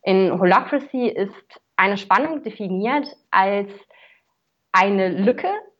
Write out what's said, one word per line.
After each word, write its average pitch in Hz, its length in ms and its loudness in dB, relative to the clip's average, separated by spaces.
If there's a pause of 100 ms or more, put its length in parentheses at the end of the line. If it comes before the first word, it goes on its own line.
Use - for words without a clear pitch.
In 190 360 2
Holacracy 254 680 0
ist - 540 -8 (160)
eine 196 200 0
Spannung 285 440 0
definiert 214 640 -4 (240)
als 202 380 0 (1000)
eine 190 380 2
Lücke 202 380 0 (320)